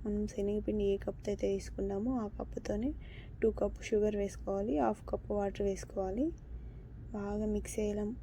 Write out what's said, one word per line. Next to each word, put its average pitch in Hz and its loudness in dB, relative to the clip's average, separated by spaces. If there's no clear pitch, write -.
మనం 208 0
శనగపిండి 208 2
ఏ - -2
కప్తో - -2
అయితే 202 0
తీసుకున్నామో 196 0
ఆ - -2
కప్పుతోనే 214 0
టూ 220 6
కప్ 202 0
షుగర్ 208 4
వేసుకోవాలి, 202 0
హాఫ్ 214 0
కప్ - -4
వాటర్ 202 0
వేసుకోవాలి. 196 0
బాగా 208 0
మిక్స్ - -2
అయ్యేలా 208 0